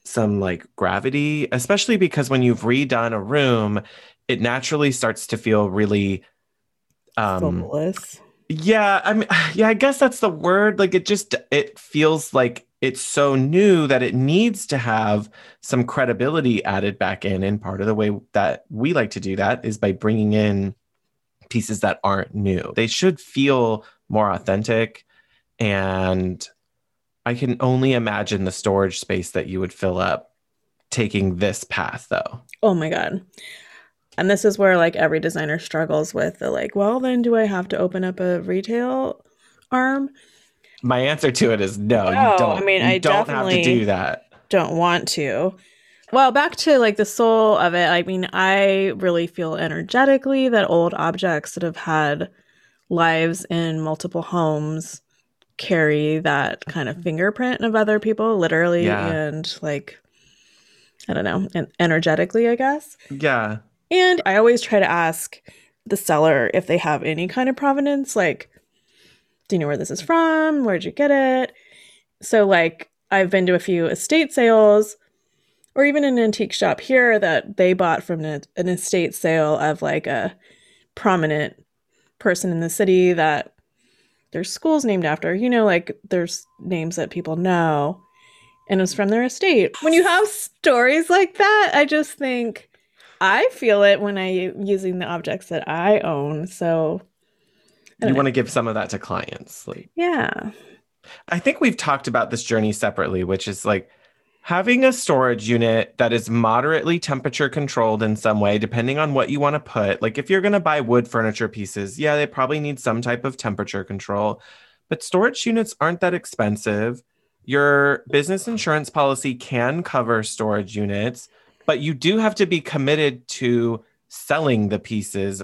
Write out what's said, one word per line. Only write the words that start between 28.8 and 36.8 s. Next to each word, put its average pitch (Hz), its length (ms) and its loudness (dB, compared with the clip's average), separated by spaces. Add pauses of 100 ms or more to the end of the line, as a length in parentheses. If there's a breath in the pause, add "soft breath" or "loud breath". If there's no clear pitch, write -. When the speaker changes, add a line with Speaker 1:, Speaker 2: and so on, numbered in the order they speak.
Speaker 1:
space 92 320 -6
that - 160 -4
you 92 140 -6
would 90 100 -6
fill 90 260 -4
up 92 360 -4 (560)
taking 98 480 -2
this 92 260 -2
path, - 460 -8
though. - 320 -6 (200)
Speaker 2:
Oh 208 120 4
my 160 160 -2
God. 175 360 -6 (920 loud breath)
And 185 120 0
this 196 140 2
is 202 160 2
where, 190 180 4
like, 170 200 2
every 160 240 0
designer 160 360 -4
struggles 156 560 -4
with - 260 -4
the, - 120 -4
like, - 240 -4
"Well, 208 240 0